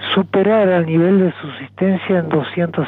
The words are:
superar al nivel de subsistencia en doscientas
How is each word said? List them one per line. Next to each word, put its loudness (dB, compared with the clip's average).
superar 2
al 2
nivel 4
de 2
subsistencia -2
en -4
doscientas -2